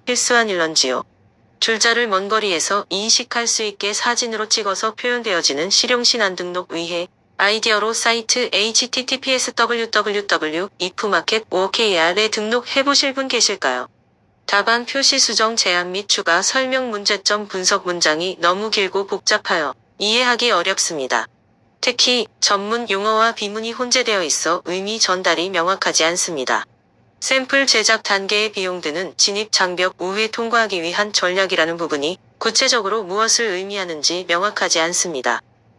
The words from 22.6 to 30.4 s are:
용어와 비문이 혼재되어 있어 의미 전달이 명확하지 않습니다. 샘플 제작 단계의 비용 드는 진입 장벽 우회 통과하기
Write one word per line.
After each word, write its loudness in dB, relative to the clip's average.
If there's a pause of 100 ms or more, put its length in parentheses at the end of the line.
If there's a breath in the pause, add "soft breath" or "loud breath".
용어와 2
비문이 -6
혼재되어 0
있어 0
의미 -4
전달이 0
명확하지 0
않습니다. 0 (540)
샘플 0
제작 2
단계의 0
비용 -4
드는 -6
진입 0
장벽 0
우회 -2
통과하기 0